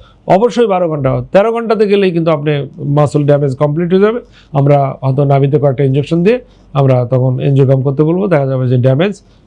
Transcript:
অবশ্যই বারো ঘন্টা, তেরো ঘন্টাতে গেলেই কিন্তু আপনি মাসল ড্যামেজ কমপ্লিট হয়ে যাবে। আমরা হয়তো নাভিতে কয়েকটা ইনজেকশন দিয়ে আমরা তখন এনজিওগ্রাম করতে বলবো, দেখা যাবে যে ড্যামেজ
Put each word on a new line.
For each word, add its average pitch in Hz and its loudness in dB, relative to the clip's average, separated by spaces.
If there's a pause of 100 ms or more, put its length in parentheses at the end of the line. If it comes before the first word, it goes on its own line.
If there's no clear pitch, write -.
(280)
অবশ্যই 226 2
বারো 180 0
ঘন্টা, 131 -4
তেরো 208 2
ঘন্টাতে 226 -2
গেলেই 196 0
কিন্তু 165 0
আপনি 147 -2 (100)
মাসল 147 0
ড্যামেজ 143 0
কমপ্লিট 156 -2
হয়ে 190 4
যাবে। 220 0 (320)
আমরা 139 0
হয়তো 135 -2
নাভিতে 139 2
কয়েকটা 139 -2
ইনজেকশন 143 0
দিয়ে 233 2 (340)
আমরা 135 2
তখন 127 0
এনজিওগ্রাম 135 2
করতে 135 0
বলবো, 180 0
দেখা 147 0
যাবে 131 -2
যে 127 0
ড্যামেজ 135 0 (260)